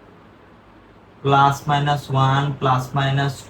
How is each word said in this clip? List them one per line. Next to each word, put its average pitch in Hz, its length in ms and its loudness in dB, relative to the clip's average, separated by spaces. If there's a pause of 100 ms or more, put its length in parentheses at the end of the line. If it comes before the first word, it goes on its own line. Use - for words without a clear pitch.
(1200)
প্লাস 139 440 2
মাইনাস 143 440 -2
ওয়ান, 135 420 0
প্লাস 131 420 -2
মাইনাস 135 560 -2